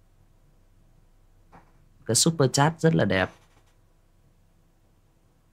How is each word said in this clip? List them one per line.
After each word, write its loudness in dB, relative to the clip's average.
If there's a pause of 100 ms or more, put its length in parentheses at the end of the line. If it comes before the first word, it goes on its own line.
(2000)
cái -4
super 0
chat 0
rất 2
là 0
đẹp. -2 (2250)